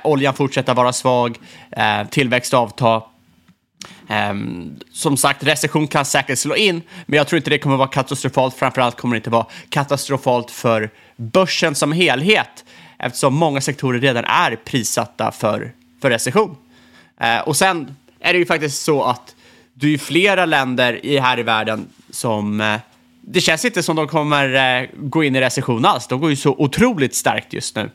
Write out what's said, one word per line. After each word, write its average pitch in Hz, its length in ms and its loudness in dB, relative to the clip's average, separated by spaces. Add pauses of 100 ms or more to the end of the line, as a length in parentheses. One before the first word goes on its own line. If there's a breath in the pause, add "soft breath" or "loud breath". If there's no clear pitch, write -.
oljan 139 300 2
fortsätter 131 400 -2
vara 123 180 2
svag. 123 460 0 (320 loud breath)
Eh, 107 400 0
tillväxt 127 440 0
avta. 113 480 2 (1080 loud breath)
Ehm, 104 680 -4 (160)
som 143 240 0
sagt, 139 280 0
recession 151 420 0
kan 143 180 0
säkert 135 340 -2
slå 143 180 -4
in, 185 260 0 (240 loud breath)
men 147 100 0
jag 147 120 2
tror 175 80 2
inte 151 140 -2
det 147 80 2
kommer 139 180 2
vara 131 120 2
katastrofalt. 131 680 -2
Framförallt 123 420 0
kommer 120 180 -2
det 110 40 -2
inte 110 120 -8
vara 113 160 2 (220 loud breath)
katastrofalt 139 800 -2
för 113 400 -2 (260 soft breath)
börsen 160 580 0
som 147 180 0
helhet, 160 720 0 (340 loud breath)
eftersom - 360 -2
många 147 260 0
sektorer 139 400 -2
redan 123 240 2
är 139 320 2
prissatta - 760 -4
för, 110 400 -4 (300)
för 139 80 2
recession. 151 460 0 (640 soft breath)
Eh, 117 180 2
och 151 180 -2
sen 165 400 0 (240)
är 175 120 0
det 180 60 2
ju 175 80 2
faktiskt 151 360 -4
så 143 200 0
att - 320 -4 (400 soft breath)
det 147 120 -4
är 151 40 4
ju 151 80 2
flera 180 480 2
länder 127 600 0
i, 139 120 2
här 127 200 2
i 120 40 -2
världen 110 460 -2 (220)
som, 107 500 -2
eh, 107 160 0 (440)
det 175 200 -2
känns 165 240 2
inte 220 180 -2
som 160 140 -2
de 156 120 -2
kommer, 135 760 2
eh, 127 120 -10
gå 151 300 -2
in 131 120 2
i 135 40 2
recession 127 440 0
alls. 170 220 2
De 131 140 -4
går 160 100 2
ju 139 60 0
så 139 220 2
otroligt 156 560 2
starkt - 380 -2
just - 240 -8
nu. 110 180 -4